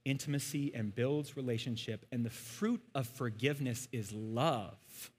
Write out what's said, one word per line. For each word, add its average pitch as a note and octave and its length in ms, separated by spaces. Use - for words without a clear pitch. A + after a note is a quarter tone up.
intimacy C#3 720
and G#2+ 200
builds C#3+ 420
relationship, A#2 760
and A#2+ 140
the A#2 60
fruit - 520
of C3 120
forgiveness B2 840
is G#2 200
love. A2+ 1080